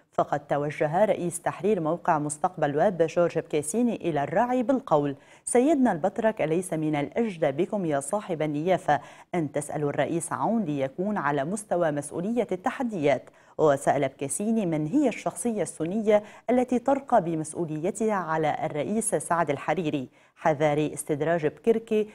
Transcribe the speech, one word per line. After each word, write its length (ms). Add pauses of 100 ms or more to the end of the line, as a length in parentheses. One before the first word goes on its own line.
(120)
فقد 280
توجه 640
رئيس 360
تحرير 400
موقع 380
مستقبل 580
ويب 260
جورج 360
بكيسيني 580
إلى 280
الراعي 380
بالقول: 540 (280)
"سيدنا 480
البطرك، 500
أليس 300
من 240
الأجدى 560
بكم 320
يا 160
صاحب 420
النيافة 580 (340)
أن 180
تسألوا 380
الرئيس 420
عون 320
ليكون 520
على 280
مستوى 460
مسؤولية 640
التحديات؟" 800 (280)
وسأل 500
بكيسيني 580
من 200
هي 220
الشخصية 540
السنية 600 (280)
التي 280
ترقى 460
بمسؤوليتها 920
على 500
الرئيس 500
سعد 360
الحريري، 580 (280)
حذاري 580
استدراج 520
بكركي 680